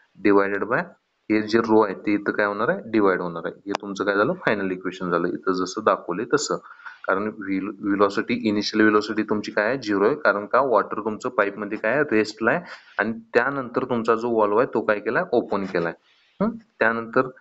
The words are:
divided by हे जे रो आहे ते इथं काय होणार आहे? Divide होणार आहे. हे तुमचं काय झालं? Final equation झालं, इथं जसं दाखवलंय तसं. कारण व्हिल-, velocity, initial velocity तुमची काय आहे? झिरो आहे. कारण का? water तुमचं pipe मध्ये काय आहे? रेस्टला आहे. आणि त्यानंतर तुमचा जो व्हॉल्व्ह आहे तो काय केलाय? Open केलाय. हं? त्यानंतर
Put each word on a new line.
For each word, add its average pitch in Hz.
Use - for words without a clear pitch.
divided 101
by 117
हे 107
जे 107
रो 110
आहे 101
ते 104
इथं 104
काय 104
होणार 104
आहे? 190
Divide 98
होणार 85
आहे. 85
हे 101
तुमचं 101
काय 101
झालं? 107
Final 104
equation 90
झालं, 87
इथं -
जसं 90
दाखवलंय 95
तसं. -
कारण 98
व्हिल-, 95
velocity, 104
initial 104
velocity 107
तुमची 107
काय 107
आहे? 123
झिरो 104
आहे. 135
कारण 104
का? 117
water 110
तुमचं 107
pipe 101
मध्ये 104
काय 110
आहे? 147
रेस्टला 110
आहे. 160
आणि 107
त्यानंतर 123
तुमचा 117
जो 117
व्हॉल्व्ह 107
आहे 135
तो 117
काय 104
केलाय? 131
Open 107
केलाय. 85
हं? 220
त्यानंतर 117